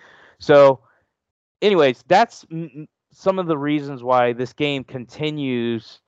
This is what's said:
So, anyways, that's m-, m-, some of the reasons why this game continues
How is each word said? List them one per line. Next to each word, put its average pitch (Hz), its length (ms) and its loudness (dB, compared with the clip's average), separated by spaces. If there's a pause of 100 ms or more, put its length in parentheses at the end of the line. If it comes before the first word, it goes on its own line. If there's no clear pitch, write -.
(400)
So, 139 420 4 (800)
anyways, 165 460 2
that's - 440 0
m-, 165 240 -12
m-, 151 120 -18 (260)
some 190 260 -4
of 175 80 -6
the 160 100 -2
reasons 143 460 -6
why 123 300 2
this 123 200 -8
game 143 320 -4
continues 127 1200 -6